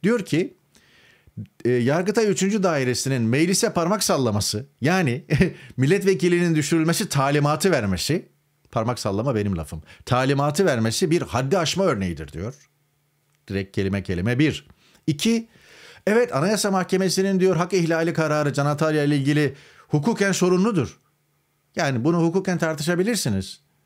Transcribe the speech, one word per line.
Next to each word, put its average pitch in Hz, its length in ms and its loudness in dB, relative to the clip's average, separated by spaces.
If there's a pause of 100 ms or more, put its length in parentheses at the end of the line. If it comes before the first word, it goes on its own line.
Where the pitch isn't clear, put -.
Diyor 220 220 0
ki, 170 320 -2 (1080)
e, 117 60 2
Yargıtay 170 600 0
üçüncü 196 320 0
Dairesi'nin 135 600 0
meclise 160 500 0
parmak 180 320 -2
sallaması, 113 640 0 (140)
yani 151 440 0 (260)
<laughs> - 260 -18
milletvekilinin 175 800 2
düşürülmesi 160 540 0
talimatı 147 640 2
vermesi, 123 580 0 (420)
parmak 113 280 -2
sallama 110 360 -2
benim 101 220 0
lafım, 80 260 -10 (220)
talimatı 139 600 0
vermesi 120 440 0
bir 160 120 2
haddi 131 360 -2
aşma 170 260 -2
örneğidir 92 480 -2
diyor. 104 220 -10 (920)
Direkt 98 280 -6
kelime 98 260 -2
kelime 98 360 -2
bir. 151 280 0 (400)
İki, 226 420 -2 (580)
evet 226 280 0
Anayasa 196 360 0
Mahkemesi'nin 185 720 0
diyor 180 160 4
hak 175 160 -2
ihlali 165 400 0
kararı 151 400 0
Can 143 140 0
Atalya 151 380 0
ile 147 120 2
ilgili 143 380 2 (340)
hukuken 196 440 0
sorunludur. 180 680 0 (800)
Yani 135 280 -2
bunu 170 180 2
hukuken 180 360 0
tartışabilirsiniz. 160 1000 -2 (260)